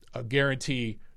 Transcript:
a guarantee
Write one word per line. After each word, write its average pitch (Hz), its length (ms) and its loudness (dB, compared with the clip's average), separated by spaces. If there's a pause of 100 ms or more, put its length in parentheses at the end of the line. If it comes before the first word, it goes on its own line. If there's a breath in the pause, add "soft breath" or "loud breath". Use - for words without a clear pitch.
(120)
a 123 120 -6
guarantee 131 760 2 (180)